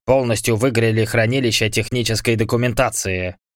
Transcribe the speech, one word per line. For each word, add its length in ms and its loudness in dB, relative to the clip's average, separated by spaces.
полностью 500 2
выгорели 500 2
хранилища 640 0
технической 680 -2
документации, 1000 -2